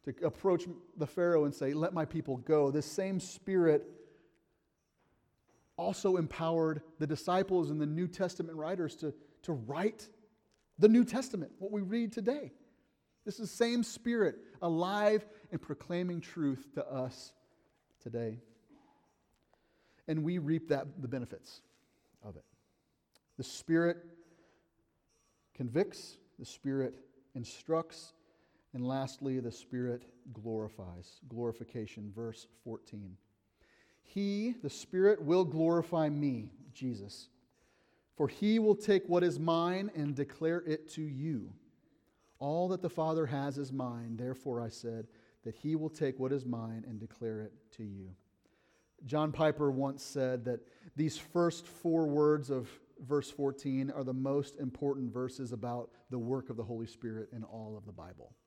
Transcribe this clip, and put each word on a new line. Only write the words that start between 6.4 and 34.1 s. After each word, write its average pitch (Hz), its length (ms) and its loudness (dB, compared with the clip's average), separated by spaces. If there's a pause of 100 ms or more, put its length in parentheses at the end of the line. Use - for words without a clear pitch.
the 156 80 0
disciples 175 640 2
and 151 80 0
the 147 80 0
New 160 220 0
Testament 170 480 -4
writers 165 400 -2
to, 151 160 -4 (300)
to 175 100 -4
write 143 560 -2 (680)
the 208 100 10
New 233 160 10
Testament, 208 540 -4
what 196 140 -6
we 208 100 -2
read 220 300 -2
today. 240 400 -2 (720)
This 202 160 -6
is 214 100 -6
the - 60 -14
same 233 260 4
Spirit, 226 540 0 (260)
alive 202 640 4 (240)
and 175 100 -4
proclaiming 175 600 -4
truth 139 540 -2
to 143 120 -4
us 127 460 -6 (680)
today. 117 380 -6 (1700)
And 156 180 0
we 180 140 0
reap 160 300 0
that, 143 180 2 (160)
the 127 60 -6
benefits 120 520 -8 (600)
of 101 140 -14
it. - 80 -20 (920)
The 135 80 -8
Spirit 170 540 2 (1600)
convicts, 135 640 -4 (220)
the 120 80 -12
Spirit 135 480 -4 (400)
instructs, 160 800 -4 (580)
and 123 140 -4
lastly, 131 540 -2
the 117 100 -4
Spirit 123 540 -6 (280)
glorifies. 107 960 -8
Glorification, 113 840 -6
verse 113 320 -10 (180)
fourteen. 104 520 -12 (880)
"He, 202 500 0 (100)